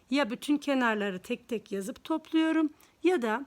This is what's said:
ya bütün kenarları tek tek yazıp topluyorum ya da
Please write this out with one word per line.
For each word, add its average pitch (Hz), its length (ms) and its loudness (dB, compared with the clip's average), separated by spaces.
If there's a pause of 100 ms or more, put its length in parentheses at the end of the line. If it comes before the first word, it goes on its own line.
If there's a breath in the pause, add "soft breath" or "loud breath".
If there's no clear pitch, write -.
(100)
ya 262 200 2
bütün 294 280 0
kenarları 220 600 0
tek - 300 -8
tek 214 240 -8
yazıp 196 320 -8
topluyorum 320 640 0 (320 loud breath)
ya 339 200 4
da 233 240 -2